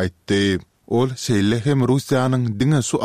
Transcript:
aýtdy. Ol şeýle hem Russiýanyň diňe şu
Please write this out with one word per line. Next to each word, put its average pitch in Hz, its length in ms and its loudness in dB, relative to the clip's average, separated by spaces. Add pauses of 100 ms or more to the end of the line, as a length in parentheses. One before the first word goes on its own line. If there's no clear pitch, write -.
aýtdy. 98 600 0 (260)
Ol 120 300 0
şeýle 107 480 0
hem 139 160 2 (100)
Russiýanyň 127 680 0
diňe 139 220 2
şu - 220 -4